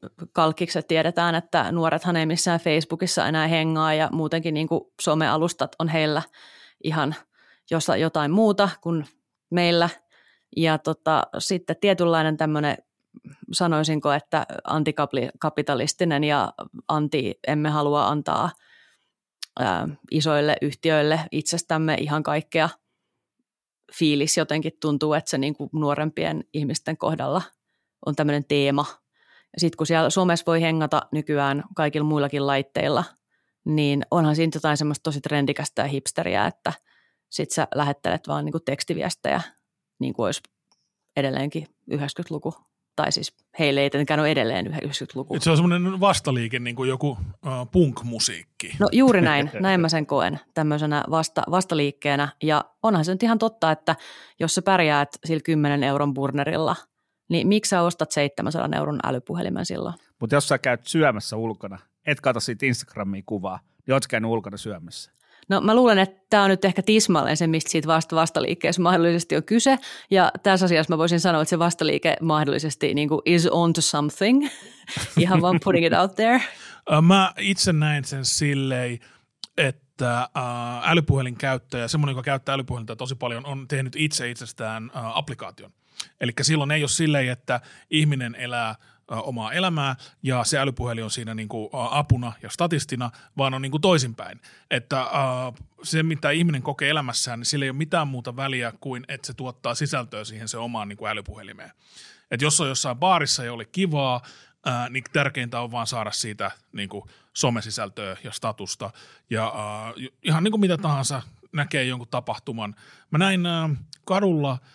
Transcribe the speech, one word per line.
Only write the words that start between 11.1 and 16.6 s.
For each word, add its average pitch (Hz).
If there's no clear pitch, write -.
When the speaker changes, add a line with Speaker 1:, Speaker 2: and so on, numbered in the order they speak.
Speaker 1:
sitten 175
tietynlainen 165
tämmönen, 151
sanoisinko, 156
että 151
antikapitalistinen 147
ja 147